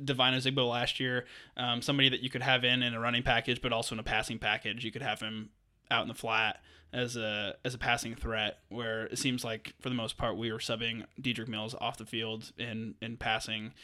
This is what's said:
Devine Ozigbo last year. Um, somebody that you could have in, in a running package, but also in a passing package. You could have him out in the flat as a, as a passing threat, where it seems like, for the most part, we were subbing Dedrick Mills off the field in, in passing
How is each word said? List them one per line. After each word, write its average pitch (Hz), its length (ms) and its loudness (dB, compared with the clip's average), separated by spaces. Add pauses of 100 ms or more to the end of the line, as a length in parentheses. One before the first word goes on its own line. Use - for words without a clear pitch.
Devine 127 300 4
Ozigbo 131 360 4
last 120 300 0
year. 123 240 0 (320)
Um, 120 260 0
somebody 135 280 6
that 127 100 2
you 127 100 -2
could 123 120 -2
have 127 220 6
in, 127 180 6
in 120 120 2
a 113 60 -2
running 120 220 2
package, 120 400 2
but 123 100 0
also 117 220 0
in 110 40 -4
a 107 60 -6
passing 110 340 0
package. 110 460 0
You 110 80 -6
could 113 100 -8
have 107 180 -2
him 110 300 -6 (400)
out 117 120 4
in 101 60 -4
the 113 60 -6
flat 110 460 0 (320)
as 123 240 -2
a, 104 380 -2 (100)
as 123 80 -2
a 120 60 -8
passing 117 380 0
threat, 110 420 -2 (100)
where 110 380 -4
it - 120 -6
seems 127 260 0
like, 113 360 -6
for - 80 -6
the 127 60 0
most 113 220 -4
part, 117 200 0
we 117 140 -2
were 110 80 -4
subbing 113 460 -4 (160)
Dedrick 113 280 -2
Mills 110 320 -4
off 117 180 -2
the 110 80 -12
field 110 520 -4
in, 113 420 -6
in 113 160 -8
passing 110 560 -2 (120)